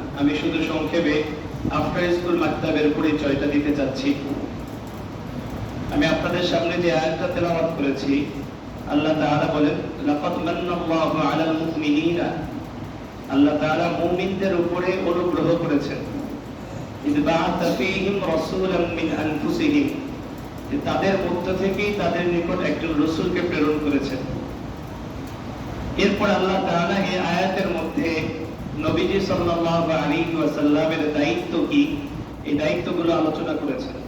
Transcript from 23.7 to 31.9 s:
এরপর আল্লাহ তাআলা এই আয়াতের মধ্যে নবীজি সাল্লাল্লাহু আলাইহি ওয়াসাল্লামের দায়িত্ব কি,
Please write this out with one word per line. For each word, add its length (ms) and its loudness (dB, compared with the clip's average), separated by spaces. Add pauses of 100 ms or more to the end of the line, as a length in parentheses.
এরপর 340 2
আল্লাহ 220 2
তাআলা 460 2
এই 200 0
আয়াতের 500 0
মধ্যে 520 -2 (580)
নবীজি 480 2
সাল্লাল্লাহু 640 2
আলাইহি 460 2
ওয়াসাল্লামের 760 2
দায়িত্ব 560 0
কি, 260 4 (480)